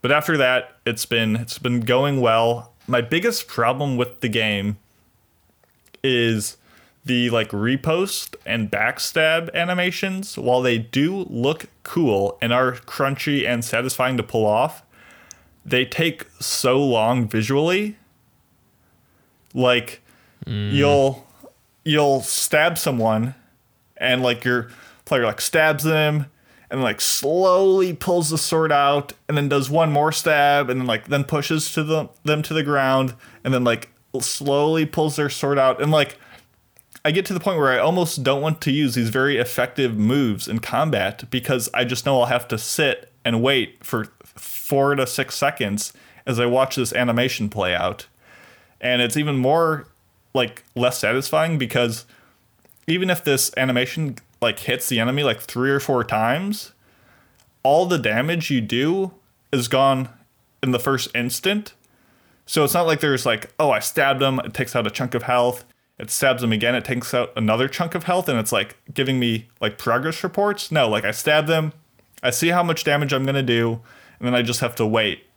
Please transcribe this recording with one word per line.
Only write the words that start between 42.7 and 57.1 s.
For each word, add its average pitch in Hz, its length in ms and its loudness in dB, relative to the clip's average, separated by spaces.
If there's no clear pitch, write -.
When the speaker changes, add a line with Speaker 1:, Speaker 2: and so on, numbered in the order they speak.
Speaker 1:
and 117 200 0
wait 131 420 0
for 113 220 -4
four - 720 -2
to 135 100 0
six - 300 -6
seconds 110 580 -2
as 120 140 -2
I 120 80 2
watch 131 300 2
this 123 160 -2
animation 120 560 0
play 92 260 -2
out. 90 320 -4
And 123 220 0
it's 120 160 0
even 151 200 -2
more, 156 500 0
like, 120 300 -2
less 123 240 0
satisfying, 156 580 0
because 120 480 -2
even 180 220 0
if 175 140 -2
this - 340 0
animation, 127 580 -2
like, 113 180 0
hits 120 300 -4
the 120 100 0
enemy, 131 240 0
like, 113 180 0
three 127 280 -2
or 139 100 2
four 131 240 0
times, 139 680 -2